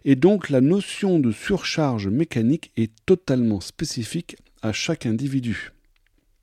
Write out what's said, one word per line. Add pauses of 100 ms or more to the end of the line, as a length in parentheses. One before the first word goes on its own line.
Et
donc,
la
notion
de
surcharge
mécanique
est (120)
totalement
spécifique (260)
à
chaque
individu. (720)